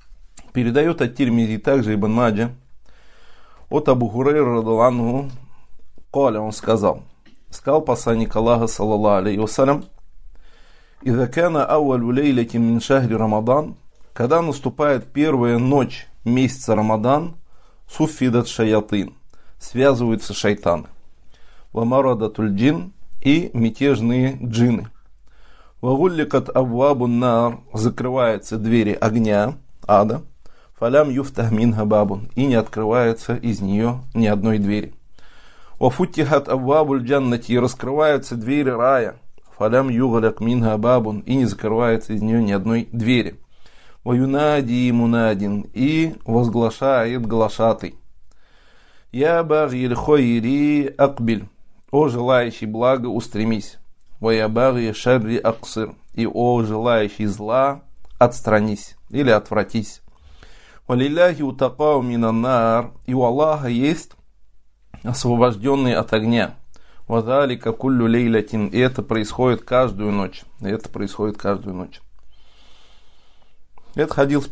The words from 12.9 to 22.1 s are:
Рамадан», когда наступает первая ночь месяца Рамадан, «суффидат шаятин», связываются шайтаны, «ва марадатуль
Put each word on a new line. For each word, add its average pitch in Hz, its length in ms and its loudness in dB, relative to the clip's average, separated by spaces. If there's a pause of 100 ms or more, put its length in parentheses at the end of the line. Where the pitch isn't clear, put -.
Рамадан», 110 640 0 (380)
когда 143 280 2
наступает 143 720 -2
первая 127 460 2
ночь 127 480 0 (180)
месяца 127 500 0
Рамадан, 117 600 0 (520)
«суффидат 127 600 0
шаятин», 107 640 0 (460)
связываются 120 720 0
шайтаны, 98 540 -2 (840)
«ва 113 140 -4
марадатуль 113 720 0